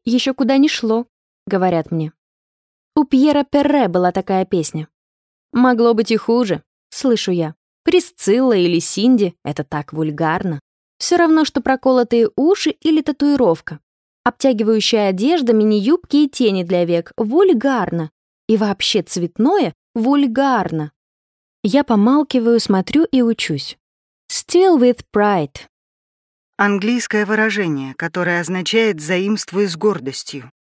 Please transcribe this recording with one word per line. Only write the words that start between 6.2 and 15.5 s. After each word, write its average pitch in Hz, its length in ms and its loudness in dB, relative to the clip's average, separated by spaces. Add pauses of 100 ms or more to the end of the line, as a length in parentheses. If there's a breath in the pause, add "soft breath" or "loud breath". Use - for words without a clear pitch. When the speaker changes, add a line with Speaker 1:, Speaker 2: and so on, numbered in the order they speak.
Speaker 1:
слышу 226 420 -2
я. 165 220 -4 (300)
«Присцилла 254 720 0
или 175 220 2
Синди» — 202 560 0 (100)
это 147 200 -6
так - 280 -10
вульгарно. 156 680 -4 (380)
Всё - 180 0
равно, 320 280 4
что - 160 -4
проколотые 254 760 2
уши 311 340 0
или 311 320 0
татуировка. 262 800 0 (440)
Обтягивающая 220 840 0
одежда, 240 440 0